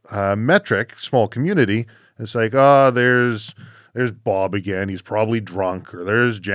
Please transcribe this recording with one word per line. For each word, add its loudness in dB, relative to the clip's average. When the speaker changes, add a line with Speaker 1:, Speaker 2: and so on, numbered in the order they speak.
Speaker 1:
uh, 0
metric, 0
small 0
community, 0
it's -8
like, 0
"Oh, 6
there's, 0
there's -2
Bob -2
again. -4
He's -8
probably -2
drunk." -6
Or, -12
"There's 0
Speaker 2:
Yeah. -18